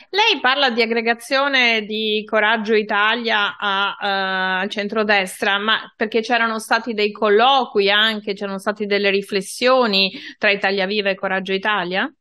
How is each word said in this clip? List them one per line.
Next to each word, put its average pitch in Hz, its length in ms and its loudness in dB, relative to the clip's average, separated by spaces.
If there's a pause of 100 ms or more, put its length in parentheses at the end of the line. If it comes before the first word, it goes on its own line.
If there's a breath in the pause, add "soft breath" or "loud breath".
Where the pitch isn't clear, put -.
Lei 403 320 0
parla 262 300 2
di 233 100 0
aggregazione 233 1000 0
di 214 420 -2
Coraggio 214 480 2
Italia 214 840 0
a, 196 440 -2
eh, 190 640 -2
al 208 60 -4
centrodestra, 202 920 0
ma 214 360 -2
perché 226 260 -2
c'erano 226 380 0
stati 226 340 -2
dei 208 180 0
colloqui 220 800 2
anche, 214 420 0
c'erano 196 240 -6
state 208 300 -6
delle 202 240 0
riflessioni 202 1000 0 (260 loud breath)
tra 208 120 2
Italia 196 380 0
Viva 202 220 -2
e 190 60 0
Coraggio 190 380 -4
Italia? 190 680 -2